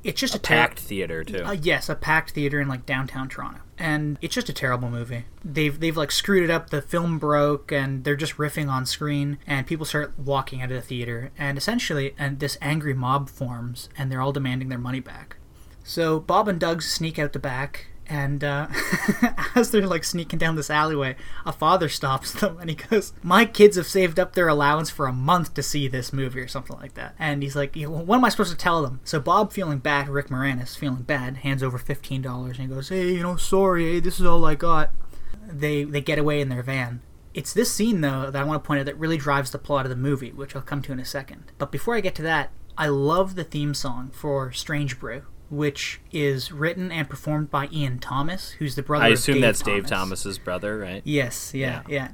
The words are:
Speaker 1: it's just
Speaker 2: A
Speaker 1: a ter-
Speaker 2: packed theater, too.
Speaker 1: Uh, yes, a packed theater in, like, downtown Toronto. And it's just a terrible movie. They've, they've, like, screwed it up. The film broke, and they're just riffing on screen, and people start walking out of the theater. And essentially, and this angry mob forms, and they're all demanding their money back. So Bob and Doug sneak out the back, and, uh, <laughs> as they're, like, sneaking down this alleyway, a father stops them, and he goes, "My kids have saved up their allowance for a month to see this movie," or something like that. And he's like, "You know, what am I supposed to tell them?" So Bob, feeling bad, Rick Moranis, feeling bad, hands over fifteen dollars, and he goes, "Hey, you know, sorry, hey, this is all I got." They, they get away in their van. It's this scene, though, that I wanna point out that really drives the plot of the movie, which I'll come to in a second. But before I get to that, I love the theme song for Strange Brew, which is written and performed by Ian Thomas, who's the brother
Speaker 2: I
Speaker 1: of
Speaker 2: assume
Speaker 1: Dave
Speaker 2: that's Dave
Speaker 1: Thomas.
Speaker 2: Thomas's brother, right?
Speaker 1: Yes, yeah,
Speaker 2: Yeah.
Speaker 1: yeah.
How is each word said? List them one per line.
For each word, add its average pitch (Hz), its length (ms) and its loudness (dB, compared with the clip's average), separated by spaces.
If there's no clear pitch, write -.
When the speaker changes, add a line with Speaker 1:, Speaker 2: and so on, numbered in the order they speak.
Speaker 1:
it's - 160 -2
just - 140 0
Speaker 2:
A - 20 -4
Speaker 1:
a - 40 -4
ter- - 140 2
Speaker 2:
packed 120 240 2
theater, 82 460 -4
too. - 180 -6
Speaker 1:
Uh, - 100 -4
yes, 151 360 0
a 160 80 -2
packed 156 360 0
theater 147 280 0
in, 139 80 0
like, 127 180 -6
downtown 135 420 -4
Toronto. - 320 -10
And 151 420 -2
it's 165 140 -6
just 247 160 -2
a - 20 -6
terrible 123 380 -2
movie. 120 340 -6
They've, 151 360 0
they've, 165 160 0
like, 147 160 -2
screwed 190 320 4
it 160 60 2
up. 165 200 0
The 143 120 -2
film 170 360 0
broke, 147 540 2
and 135 320 -2
they're 147 120 2
just 147 200 -4
riffing 147 340 -2
on 131 160 0
screen, 143 600 -2
and 139 200 -2
people 156 200 -4
start 147 320 -4
walking 135 440 -2
out 127 80 -6
of 127 60 -4
the 127 100 -8
theater. 120 520 -6
And 139 200 -2
essentially, 151 600 -2
and 139 200 -4
this 143 220 -4
angry 147 340 -2
mob 131 360 0
forms, 120 640 -8
and 135 160 -4
they're 131 100 -2
all 139 100 0
demanding 131 360 -2
their 127 100 -4
money 127 220 -4
back. - 380 -16
So 160 380 0
Bob 190 280 4
and 175 120 0
Doug 170 220 0
sneak 160 360 -4
out 147 140 -2
the 147 60 -6
back, 135 480 -6
and, 143 360 -2
uh, 147 240 -2
<laughs> - 460 0
as 233 160 4
they're, 208 120 4
like, 175 200 0
sneaking 170 340 -4
down 165 160 4
this 151 160 -4
alleyway, 151 460 2
a 160 80 -4
father 165 360 4
stops 135 440 -2
them, 180 280 0
and 170 100 -6
he 151 60 -4
goes, - 440 0
"My 185 240 6
kids 208 320 8
have 175 120 -2
saved 180 320 2
up 180 140 -2
their 180 120 4
allowance 151 440 4
for 143 180 -2
a 127 40 -2
month 151 420 2
to 143 80 -2
see 139 260 0
this 123 240 -4
movie," 131 260 -4
or 127 80 -8
something - 300 -8
like - 180 -16
that. - 240 -12
And 147 240 -2
he's 139 140 -4
like, 143 180 0
"You 147 160 -4
know, 165 60 -6
what 170 220 4
am 254 60 6
I 226 40 6
supposed 196 240 2
to 165 40 -2
tell 170 260 2
them?" 131 200 -4
So - 160 -2
Bob, 185 340 4
feeling 160 260 -2
bad, 139 300 0
Rick 139 200 -2
Moranis, 131 500 -2
feeling 127 240 -4
bad, 131 360 -2
hands 135 260 -2
over 123 140 -2
fifteen 135 440 -4
dollars, 127 380 -6
and 131 80 -6
he 131 60 -6
goes, 135 160 -8
"Hey, 185 220 0
you 175 120 0
know, 180 100 -2
sorry, 175 600 4
hey, 175 60 2
this 170 200 2
is 175 60 10
all 170 180 12
I 156 100 10
got." 156 360 6
They, 147 360 0
they 147 160 -2
get 151 180 0
away 147 220 2
in 139 80 0
their 127 140 -2
van. 123 380 -4
It's - 180 -6
this 240 200 2
scene, 208 280 2
though, 135 300 0
that 135 100 -2
I 139 40 0
wanna 151 160 0
point 143 200 0
out 135 60 -2
that 143 120 -6
really 160 200 0
drives 139 320 0
the 139 80 -8
plot 135 260 0
of 131 60 -4
the 127 60 -4
movie, 127 360 0
which 139 240 -12
I'll 131 60 -8
come 143 200 -6
to 139 100 -8
in 131 80 -6
a 127 40 -8
second. - 540 -10
But - 140 -4
before 233 240 0
I 214 40 4
get 190 160 0
to 160 60 -6
that, 156 280 0
I 156 100 0
love 160 460 2
the 180 100 -4
theme 147 300 -2
song 127 380 -4
for 135 400 -2
Strange 143 460 -4
Brew, 127 240 -10
which 147 500 -4
is 139 400 0
written 170 400 -2
and 160 180 -4
performed 151 420 -4
by 143 200 -2
Ian 139 300 -2
Thomas, 147 520 -2
who's 139 220 -6
the 135 80 -4
brother 147 220 2
Speaker 2:
I 113 40 8
Speaker 1:
of 117 60 8
Speaker 2:
assume 135 220 2
Speaker 1:
Dave 131 60 6
Speaker 2:
that's 107 200 4
Dave 101 240 0
Speaker 1:
Thomas. - 40 -2
Speaker 2:
Thomas's 95 480 -2
brother, 104 400 -4
right? 95 260 -8
Speaker 1:
Yes, 143 500 -2
yeah, 131 320 -4
Speaker 2:
Yeah. 143 80 -6
Speaker 1:
yeah. 135 200 -2